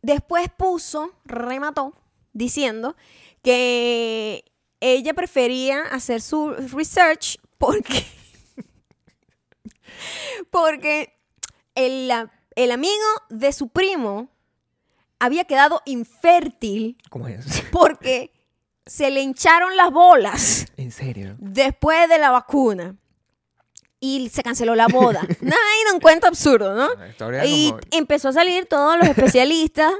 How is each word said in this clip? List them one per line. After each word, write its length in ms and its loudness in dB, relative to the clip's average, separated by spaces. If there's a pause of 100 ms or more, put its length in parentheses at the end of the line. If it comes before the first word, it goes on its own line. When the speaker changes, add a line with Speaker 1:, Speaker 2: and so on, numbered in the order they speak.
Speaker 1:
después 520 -2
puso, 600 -6 (100)
remató, 680 -8 (400)
diciendo 600 -6 (480)
que 1000 -2 (360)
ella 340 0
prefería 680 -2 (100)
hacer 300 -6
su 300 -6 (240)
research 640 0 (180)
porque, 480 -2
<laughs> 960 -20 (1500)
porque 600 -2 (640)
el, 340 -2
la, 220 -4 (240)
el 180 0
amigo 200 -2 (360)
de 240 -2
su 160 -8
primo 600 -4 (920)
había 260 -2
quedado 400 2
infértil 1120 -2 (140)
Speaker 2:
¿Cómo 180 -12
es? 380 -8
<laughs> 60 -16
Speaker 1:
porque 600 0 (540)
se 240 -2
le 100 -2
hincharon 560 2
las 140 4
bolas 760 6 (100)
Speaker 2:
¿En 140 -12
serio? 480 -12
Speaker 1:
después 680 0
de 100 4
la 120 4
vacuna 680 0 (1040)
y 300 -4
se 120 -4
canceló 320 -2
la 120 4
Speaker 2:
<laughs> 20 6
Speaker 1:
boda. 320 4 (220)
Nada, 180 0
ahí 260 2
no, 80 2
un 60 -2
cuento 260 6
absurdo, 480 2
¿no? 200 0
Speaker 2:
Una 140 -16
historia 360 -6
Speaker 1:
Y 240 2
Speaker 2:
como 120 -6 (100)
Speaker 1:
empezó 400 0
a 20 -6
salir 320 0
todos 320 0
los 100 4
especialistas 920 2